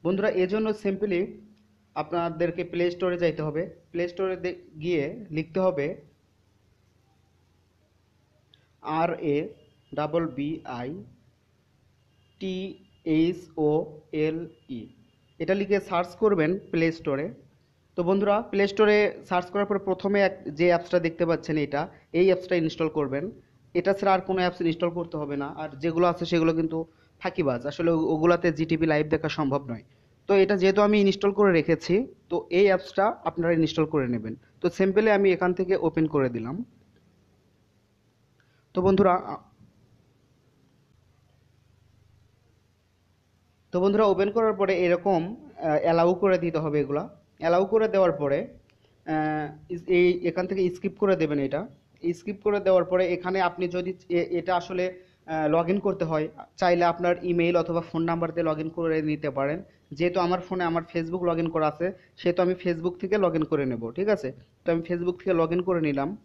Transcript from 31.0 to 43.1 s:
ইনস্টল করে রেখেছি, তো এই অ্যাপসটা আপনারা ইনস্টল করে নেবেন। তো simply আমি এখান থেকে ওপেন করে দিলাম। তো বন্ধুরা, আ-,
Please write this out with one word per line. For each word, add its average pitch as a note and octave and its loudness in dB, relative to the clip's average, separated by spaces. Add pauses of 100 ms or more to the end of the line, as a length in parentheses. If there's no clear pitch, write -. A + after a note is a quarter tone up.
ইনস্টল G3 2
করে G3 4
রেখেছি, E3+ 2 (220)
তো E3+ -4
এই F3+ 4
অ্যাপসটা F#3+ 2 (200)
আপনারা E3 0
ইনস্টল D#3+ 2
করে D3 0
নেবেন। A2+ -4 (260)
তো F3+ 0
simply G3 2
আমি G3 4
এখান F3+ 0
থেকে F3+ 0
ওপেন D#3+ 0
করে C#3+ 0
দিলাম। A#2+ -8 (2000)
তো F#3 0
বন্ধুরা, F#3+ 6
আ-, - -6 (4000)